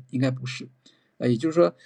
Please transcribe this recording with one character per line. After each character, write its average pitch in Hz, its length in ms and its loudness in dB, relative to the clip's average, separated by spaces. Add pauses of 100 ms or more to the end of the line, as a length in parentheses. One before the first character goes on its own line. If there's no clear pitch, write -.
(100)
应 127 100 -2
该 131 100 2
不 127 140 -8
是。 - 240 -10 (480)
呃， 123 140 0
也 117 80 2
就 160 120 -2
是 156 40 -4
说， - 200 4 (120)